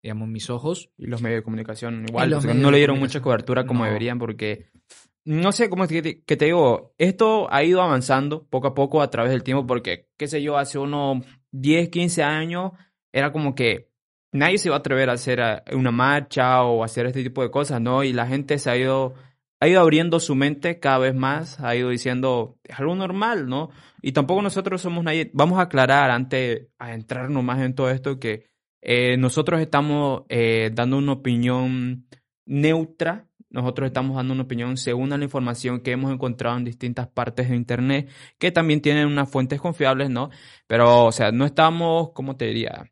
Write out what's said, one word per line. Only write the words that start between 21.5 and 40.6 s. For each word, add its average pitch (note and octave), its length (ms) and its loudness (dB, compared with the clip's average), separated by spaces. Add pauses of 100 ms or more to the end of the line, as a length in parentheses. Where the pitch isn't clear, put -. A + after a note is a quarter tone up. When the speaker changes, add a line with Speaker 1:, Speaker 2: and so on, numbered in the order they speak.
Speaker 2:
ha A#2+ 160 -2
ido B2 140 0
diciendo, B2 760 -2
"Es - 160 -18
algo D#3+ 160 -2
normal", F#3+ 540 -4
¿no? D3 220 -6 (300)
Y C3 120 -6
tampoco E3 280 0
nosotros F#3+ 400 -4
somos F3 220 -4
nadie. D#3+ 300 -2
Vamos E3+ 260 2
a F3+ 40 4
aclarar C#3 480 4
antes C3 280 -2
de A#2 300 -4 (100)
adentrarnos B2 640 -6
más B2 180 -2
en C3 140 -2
todo C3 140 0
esto C3 300 -4
que, A2 260 -6 (360)
eh, B2 360 2
nosotros C3 420 2
estamos, D3 720 0
eh, A2+ 440 0
dando B2 240 0
una C#3+ 140 0
opinión B2+ 960 -2 (380)
neutra, D#3+ 840 -2 (220)
nosotros B2+ 380 -4
estamos C3 280 -2
dando C3 180 -4
una C3 100 -2
opinión B2+ 340 -6
según C3 340 -4
a C#3+ 60 -2
la C#3+ 80 -2
información B2 560 -4
que B2 100 -4
hemos C3+ 220 -2
encontrado B2 440 -4
en B2 60 -4
distintas A#2+ 460 -8
partes B2 400 -4
de B2+ 80 0
internet, B2+ 520 -2 (280)
que F3 140 0
también D#3+ 280 2
tienen D3 280 2
unas C#3+ 220 0
fuentes C3+ 300 -2
confiables, C3+ 500 0
¿no? B2+ 200 -4 (380)